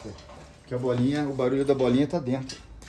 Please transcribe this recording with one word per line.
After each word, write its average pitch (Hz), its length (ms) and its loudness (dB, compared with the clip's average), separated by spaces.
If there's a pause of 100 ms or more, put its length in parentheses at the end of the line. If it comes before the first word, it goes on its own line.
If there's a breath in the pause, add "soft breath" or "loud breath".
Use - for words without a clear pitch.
fé. 107 80 -12 (500)
Porque - 140 -10
a 123 40 -4
bolinha, 131 500 0
o 131 60 -4
barulho 131 300 2
da 139 100 4
bolinha 127 320 4
tá 175 120 -4
dentro. 131 400 -4 (300)